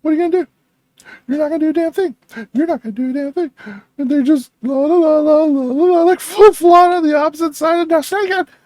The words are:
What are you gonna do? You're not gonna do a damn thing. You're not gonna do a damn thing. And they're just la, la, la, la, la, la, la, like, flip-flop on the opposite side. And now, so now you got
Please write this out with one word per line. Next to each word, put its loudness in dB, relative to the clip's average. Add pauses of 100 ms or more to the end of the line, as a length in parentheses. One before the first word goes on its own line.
What -6
are 0
you -2
gonna -2
do? -8 (800)
You're -4
not -2
gonna -4
do 0
a 0
damn -2
thing. -4 (360)
You're -2
not -4
gonna -10
do -6
a -6
damn -6
thing. -6 (480)
And -4
they're 0
just 0 (100)
la, -6
la, 0
la, 2
la, 2
la, 0
la, -2
la, 2
like, 2
flip-flop 4
on -2
the 0
opposite -2
side. -2
And -4
now, 2
so -8
now -2
you -4
got -4 (180)